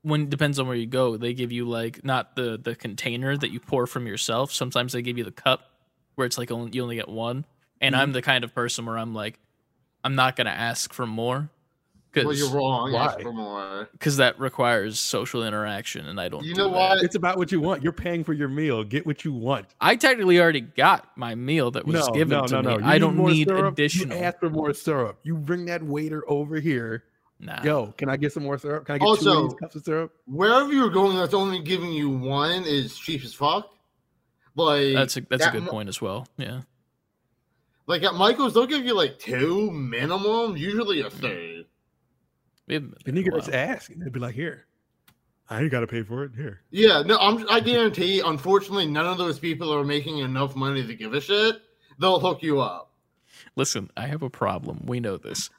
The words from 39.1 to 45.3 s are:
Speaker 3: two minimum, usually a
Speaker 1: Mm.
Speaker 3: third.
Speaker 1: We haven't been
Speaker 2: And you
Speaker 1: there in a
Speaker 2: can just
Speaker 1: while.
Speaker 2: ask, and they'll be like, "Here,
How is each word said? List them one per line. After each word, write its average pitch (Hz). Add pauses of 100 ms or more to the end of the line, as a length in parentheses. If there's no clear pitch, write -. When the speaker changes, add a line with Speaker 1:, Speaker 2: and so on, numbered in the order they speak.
Speaker 3:
two 170
minimum, 175
usually 196
a 110
Speaker 1:
Mm. 98
Speaker 3:
third. 85 (1000)
Speaker 1:
We 131
haven't -
been 139
Speaker 2:
And -
you 190
Speaker 1:
there 180
in 160
a -
Speaker 2:
can -
just -
Speaker 1:
while. 147
Speaker 2:
ask, -
and 170
they'll 143
be 123
like, 123
"Here, 156 (840)